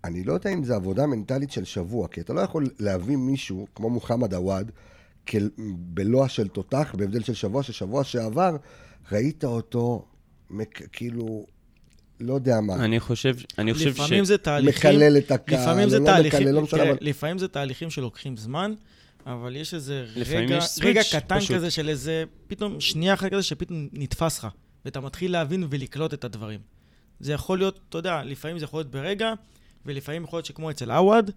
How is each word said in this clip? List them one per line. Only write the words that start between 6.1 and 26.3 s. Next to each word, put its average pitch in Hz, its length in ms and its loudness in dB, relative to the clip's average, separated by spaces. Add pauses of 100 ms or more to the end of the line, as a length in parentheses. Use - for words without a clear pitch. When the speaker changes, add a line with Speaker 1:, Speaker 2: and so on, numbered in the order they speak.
Speaker 1:
של 110 180 -2
תותח, 131 500 -4
בהבדל 101 260 -2
של 120 100 -4
שבוע, 110 300 -2
ששבוע 117 400 -4
שעבר 131 520 0 (560)
ראית 117 320 0
אותו 120 640 -2 (440)
מק-, 107 320 -8 (100)
כאילו, 117 540 -8 (760)
לא 120 140 -2
יודע 127 280 4
מה. 101 140 0
Speaker 2:
אני 113 240 2
חושב, 123 360 0 (220)
אני 107 160 2
חושב 156 200 2
ש- - 60 -6
Speaker 3:
לפעמים 175 260 4
זה 185 120 6
תהליכים, 147 540 4
Speaker 1:
מקלל 147 260 10
את 139 140 4
הקהל, - 300 2
Speaker 3:
לפעמים 190 280 4
זה - 80 6
Speaker 1:
או 143 40 6
לא 143 60 4
Speaker 3:
תהליכים, 156 340 6
Speaker 1:
מקלל, 135 120 6
לא 151 80 6
משנה, 151 180 0
Speaker 3:
תראה, 156 120 6
Speaker 1:
אבל 131 100 2
Speaker 3:
לפעמים 147 360 -2
זה 185 100 -2
תהליכים 139 420 -6
שלוקחים 131 480 -8
זמן, 147 360 -4 (520)
אבל 123 300 -10
יש 156 180 -8
איזה 139 320 -8 (100)
Speaker 2:
לפעמים 139 300 -2
Speaker 3:
רגע, 170 120 2
Speaker 2:
יש 170 240 -2
Speaker 3:
רגע 220 200 6
Speaker 2:
סוויץ', 160 220 0
Speaker 3:
קטן 190 160 0
Speaker 2:
פשוט. 196 160 0
Speaker 3:
כזה 170 160 0
של 156 180 -2
איזה, 156 340 -2 (240)
פתאום, 202 320 -6
שנייה 165 340 2
אחת 190 180 0
כזה 196 120 0
שפתאום 156 500 -6
נתפס 147 460 -2
לך, 113 80 -10 (380)
ואתה 135 140 -10
מתחיל 165 320 -4
להבין 170 380 -2
ולקלוט 143 440 -4
את 143 100 -10
הדברים. 107 360 -10 (600)